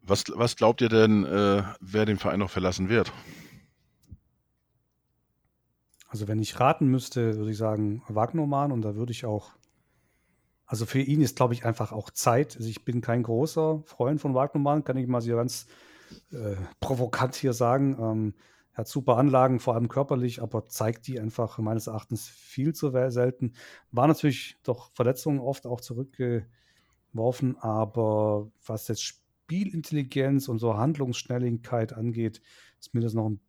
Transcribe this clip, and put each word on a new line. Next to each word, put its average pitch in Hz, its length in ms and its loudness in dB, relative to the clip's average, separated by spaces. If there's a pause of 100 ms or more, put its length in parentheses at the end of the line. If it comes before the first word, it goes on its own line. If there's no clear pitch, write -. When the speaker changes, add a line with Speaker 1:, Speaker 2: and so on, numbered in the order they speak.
Speaker 1:
Was, 98 220 0 (100)
was 117 220 0
glaubt 117 240 4
ihr 113 80 4
denn, 107 340 6
äh, 98 400 4 (160)
wer 101 260 0
den 104 120 0
Verein 95 220 0
noch 98 100 0
verlassen 92 400 0
wird? 110 220 2 (3000)
Speaker 2:
Also 104 180 -8
wenn 110 120 0
ich - 200 -4
raten 143 280 4
müsste, 120 500 2
würde 107 140 -4
ich 104 60 -4
sagen, 107 500 0
Wagnermann. 143 640 0
Und 120 100 -2
da 104 140 -4
würde 120 180 -4
ich 123 120 -10
auch, 104 280 -4 (1120)
also 113 200 -4
für 131 140 0
ihn 143 220 2
ist, 120 160 2
glaube 123 160 4
ich, 120 120 -6
einfach 110 280 -2
auch - 160 -10
Zeit. 131 480 2
Also 113 100 -6
ich - 160 -10
bin 120 180 -2
kein 120 220 0
großer 156 640 0
Freund 139 360 -2
von 135 140 -2
Wagnermann, 143 480 2
kann 131 140 -2
ich 127 100 -2
mal 123 140 0
so 117 140 -2
ganz, 120 300 -2 (680)
äh, 104 240 -6 (260)
provokant 123 540 -2
hier 131 180 -2
sagen. 127 460 2
Ähm, 110 340 0 (400)
er - 60 -8
hat 110 100 -6
super 127 280 2
Anlagen, 131 420 6
vor 123 140 0
allem 117 140 0
körperlich, 123 540 -2
aber 110 260 -4
zeigt - 400 -4
die 127 120 -8
einfach 110 400 -4
meines 110 280 -2
Erachtens 110 400 -8
viel - 480 -6
zu 139 180 -4
we-, 127 160 2
selten. 123 440 0 (380)
War 123 160 4
natürlich 151 560 0
durch - 300 -4
Verletzungen 127 460 0
oft 135 260 -6
auch 120 140 -6
zurückgeworfen, 123 1800 -4
aber 107 920 0 (140)
was 110 220 -8
jetzt - 160 -4
Spielintelligenz 143 1400 -2
und 113 120 -2
so 110 180 2
Handlungsschnelligkeit 123 1160 -2
angeht, 113 480 -4 (380)
ist - 140 -18
mir 120 80 0
das 113 120 -2
noch 110 140 0
ein 104 220 -4